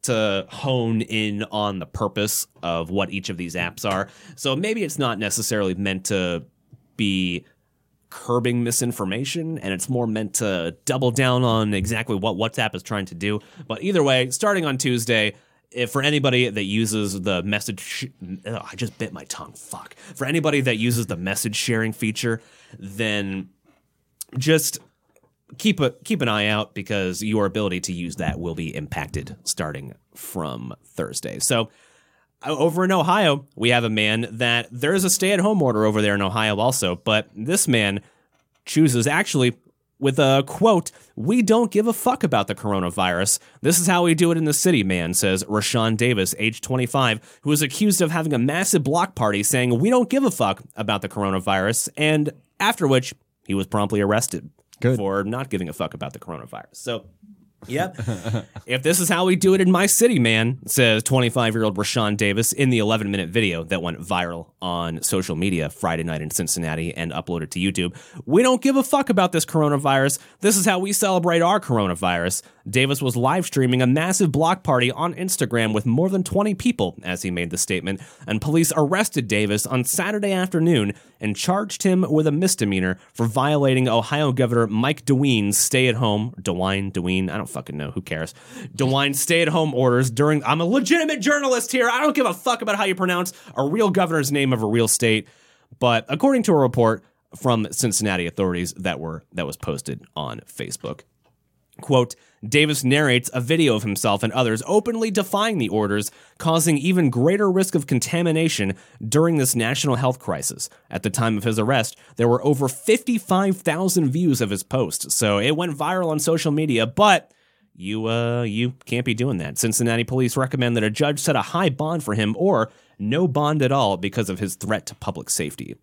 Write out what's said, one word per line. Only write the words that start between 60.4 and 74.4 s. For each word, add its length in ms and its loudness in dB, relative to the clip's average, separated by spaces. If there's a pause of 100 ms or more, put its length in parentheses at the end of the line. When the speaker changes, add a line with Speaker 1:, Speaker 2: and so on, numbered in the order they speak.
Speaker 1:
says 340 4
twenty-five-year-old 760 2
Rashawn 420 0
Davis 360 0
in 160 2
the 80 4
eleven-minute 520 0
video 340 0
that 180 -2
went 180 -6
viral 600 -4
on 440 -4
social 320 -2
media 340 -2
Friday 340 -4
night 180 -6
in 100 -8
Cincinnati 640 -4
and 160 -6
uploaded 400 -6
to 80 -8
YouTube. 360 -2 (300)
"We 180 4
don't 180 2
give 140 2
a 80 2
fuck 260 0
about 220 2
this 140 -2
coronavirus. 720 2 (220)
This 160 2
is 80 0
how 140 2
we 140 -2
celebrate 480 2
our 180 4
coronavirus." 840 0 (280)
Davis 320 2
was 140 -2
live 300 0
streaming 360 2
a 60 4
massive 420 2
block 340 2